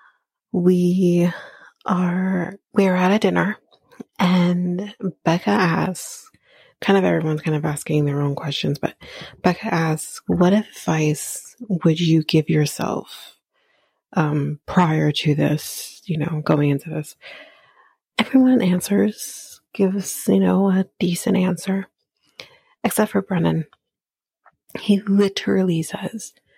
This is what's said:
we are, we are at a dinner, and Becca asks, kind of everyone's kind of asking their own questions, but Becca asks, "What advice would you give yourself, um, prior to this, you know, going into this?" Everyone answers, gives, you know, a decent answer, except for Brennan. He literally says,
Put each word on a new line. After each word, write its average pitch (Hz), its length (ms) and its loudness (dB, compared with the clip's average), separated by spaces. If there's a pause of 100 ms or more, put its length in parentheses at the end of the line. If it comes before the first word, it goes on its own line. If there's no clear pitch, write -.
(520)
we 175 800 4 (540)
are, 180 760 -2 (140)
we 196 140 4
are 185 80 2
at 180 160 2
a 214 80 4
dinner, 180 380 0 (640)
and 180 760 2 (300)
Becca 175 260 0
asks, 175 800 -2 (520)
kind 196 160 2
of 185 80 2
everyone's 160 360 0
kind 156 140 -2
of 151 80 -4
asking 151 400 -2
their 143 180 0
own 143 140 -2
questions, 143 420 -4
but - 180 -6 (460)
Becca 180 320 -2
asks, 160 540 -4
"What 180 240 4
advice - 1040 -2 (140)
would 165 300 2
you 160 240 4
give 156 260 2
yourself, - 880 -4 (760)
um, 147 520 -2
prior 156 460 2
to 147 240 0
this, - 680 -4
you 160 120 -4
know, 156 260 -4
going 147 260 2
into 143 200 -2
this?" 156 260 -8 (1000)
Everyone 254 440 4
answers, - 1000 -2 (120)
gives, 190 540 -2
you 196 140 4
know, 190 280 4
a 190 160 2 (140)
decent 185 380 0
answer, 190 500 -2 (960)
except 214 280 0
for 196 100 0
Brennan. 165 440 -2 (1120)
He 196 220 0
literally 196 800 0
says, - 520 -10 (240)